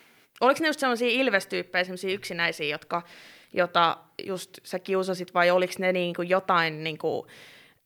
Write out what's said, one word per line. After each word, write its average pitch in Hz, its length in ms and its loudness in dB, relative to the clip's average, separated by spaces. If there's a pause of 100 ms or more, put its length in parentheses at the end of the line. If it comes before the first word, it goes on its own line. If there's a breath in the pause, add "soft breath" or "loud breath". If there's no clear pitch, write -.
(420 loud breath)
Oliko 247 200 4
ne 320 60 2
just 302 120 0
semmosia 247 300 0 (120)
ilvestyyppejä, 190 640 0
semmosia 185 300 -4
yksinäisiä, 170 540 -4
jotka, 160 340 -4 (520 loud breath)
jota 170 440 2 (260)
just - 400 -10
sä - 160 -8
kiusasit, 185 540 -2
vai 175 180 4
oliks 185 280 2
ne 185 140 2
niinku 175 280 -2
jotain 175 640 0
niinku, 156 440 -4 (580 loud breath)